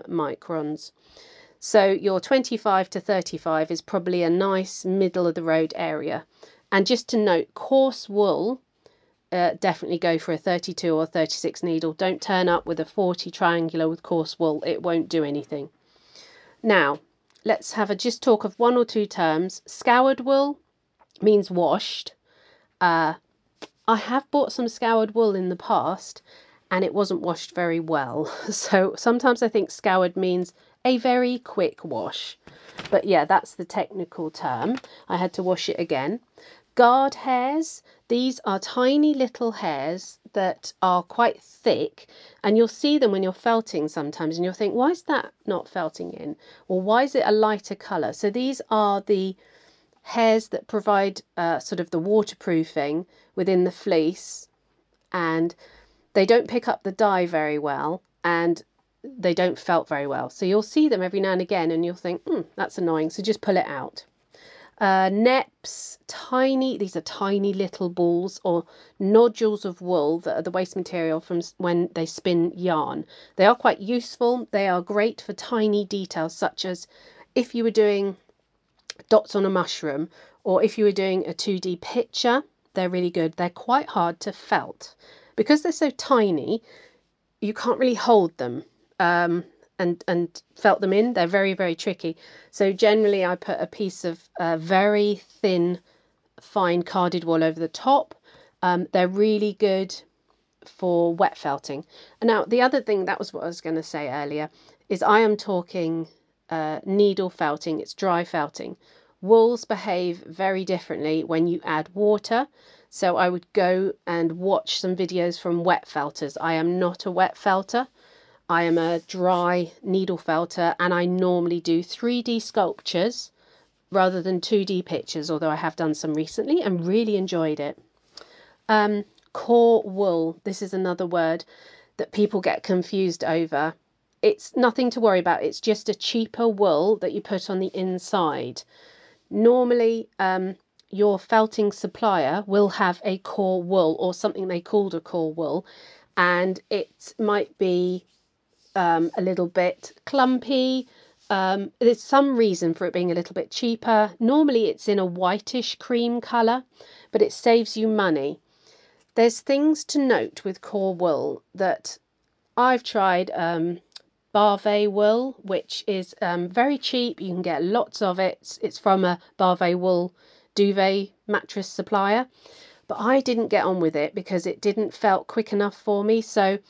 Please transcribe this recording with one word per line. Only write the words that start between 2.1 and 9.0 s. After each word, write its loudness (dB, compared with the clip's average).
twenty-five 0
to -8
thirty-five -2
is -4
probably -2
a 2
nice 0
middle 0
of 0
the -6
road 0
area. -6
And 2
just 0
to 0
note, 2
coarse 0
wool, 0